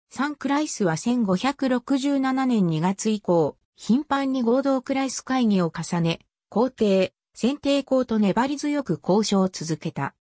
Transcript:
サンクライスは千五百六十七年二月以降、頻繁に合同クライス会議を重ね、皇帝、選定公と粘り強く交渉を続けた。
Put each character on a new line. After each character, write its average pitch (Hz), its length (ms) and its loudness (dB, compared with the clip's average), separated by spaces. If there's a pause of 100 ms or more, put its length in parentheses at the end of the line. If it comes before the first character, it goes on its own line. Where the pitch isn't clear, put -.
(100)
サ 277 180 -4
ン 294 60 -6
ク - 140 -8
ラ 285 120 0
イ 311 60 -2
ス - 180 -4
は 160 120 0
千 240 260 -2
五 190 140 2
百 269 320 -2
六 254 300 0
十 277 200 0
七 262 280 0
年 220 200 2
二 160 140 0
月 196 300 0
以 214 100 -2
降、 170 360 0 (200)
頻 262 280 0
繁 277 280 -2
に 262 100 -2
合 240 200 2
同 269 200 0
ク 269 120 -4
ラ 269 100 0
イ 262 60 -4
ス - 120 -8
会 262 240 0
議 196 160 4
を 165 100 0
重 170 280 -4
ね、 165 200 -2 (280)
皇 247 220 0
帝、 190 440 0 (200)
選 277 240 -2
定 277 240 0
公 254 220 0
と 226 140 0
粘 214 280 2
り 285 100 -4
強 294 280 -2
く 160 180 -4
交 208 220 2
渉 196 160 2
を 185 80 2
続 160 280 -6
け - 140 -8
た。 139 240 -8 (220)